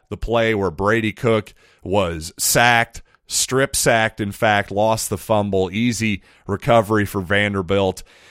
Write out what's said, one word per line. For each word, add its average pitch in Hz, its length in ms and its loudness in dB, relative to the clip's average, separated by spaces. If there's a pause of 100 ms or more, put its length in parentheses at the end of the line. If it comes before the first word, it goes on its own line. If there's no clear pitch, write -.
(100)
the 98 80 -10
play 113 360 0
where 98 160 0
Brady 104 420 0
Cook 110 420 -2 (280)
was 85 560 -2
sacked, 120 640 2 (260)
strip - 480 -2
sacked, 113 460 0
in 101 120 -4
fact, 104 380 0
lost 107 380 -2
the 101 80 -4
fumble, 98 540 0
easy 110 520 -2 (240)
recovery 107 600 2
for 98 160 -4
Vanderbilt, 98 800 0 (280)